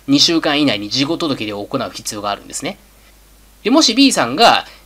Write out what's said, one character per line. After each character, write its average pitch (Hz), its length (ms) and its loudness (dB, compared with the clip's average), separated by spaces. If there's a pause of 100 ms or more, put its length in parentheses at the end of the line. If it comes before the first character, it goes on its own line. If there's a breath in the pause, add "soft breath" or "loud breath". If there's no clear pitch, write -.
二 139 120 4
週 165 220 2
間 151 200 0
以 147 40 2
内 110 140 0
に 104 100 -8
事 135 160 -2
後 160 120 -4
届 139 280 -4
出 104 80 -8
を 101 100 -8
行 131 140 -8
う 104 160 -6
必 - 220 -12
要 104 60 -10
が 101 80 -4
あ 101 60 -4
る - 80 -12
ん - 40 -20
で - 60 -14
す - 100 -10
ね。 180 140 -10 (840 soft breath)
で、 202 60 -2
も 294 120 6
し 294 140 2
B 269 160 4
さ 143 140 0
ん 120 100 -4
が 160 300 4 (200 loud breath)